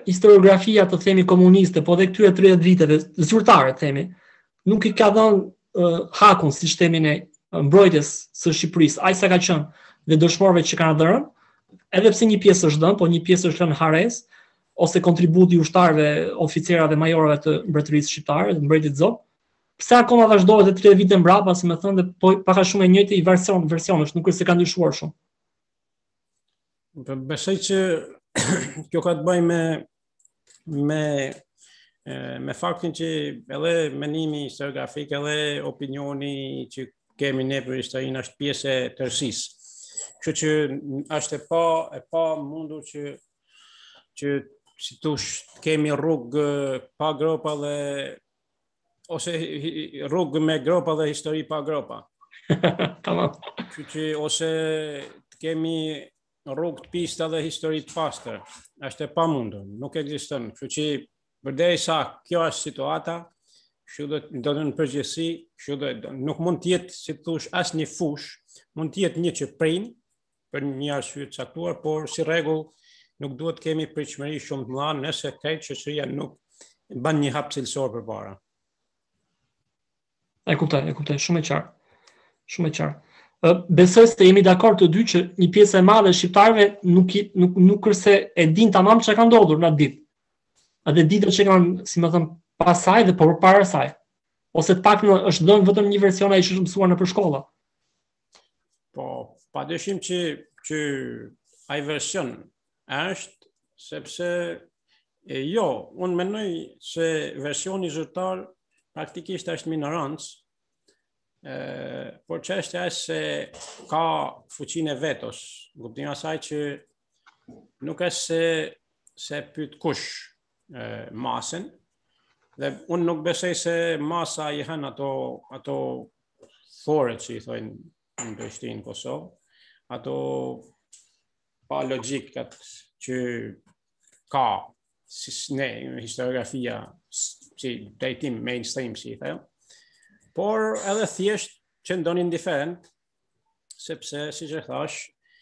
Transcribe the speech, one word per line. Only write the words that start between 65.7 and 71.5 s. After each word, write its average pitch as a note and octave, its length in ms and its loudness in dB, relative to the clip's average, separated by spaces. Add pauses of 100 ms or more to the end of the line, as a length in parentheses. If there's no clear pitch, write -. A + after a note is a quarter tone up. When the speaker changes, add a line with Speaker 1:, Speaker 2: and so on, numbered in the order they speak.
Speaker 2:
do, C#3 120 -8 (100)
do, - 100 -16
nuk C#3 320 -8
mund F3 180 -4
të F3+ 120 -2
jetë, F3+ 200 -8
si - 200 -16
të - 100 -20
thush, E3 320 -8
as F3+ 200 -6
një D#3 120 -6
fush, D3 460 -10 (420)
mund D3+ 160 -8
të F#3+ 140 -4
jetë E3 180 -6
një E3+ 140 -2
që C#3+ 100 -10 (120)
prin E3+ 280 -4 (640)
për C#3+ 140 -8
një C#3 300 -8
arsye C#3 320 -12
të - 100 -20
caktuar, E3 460 -10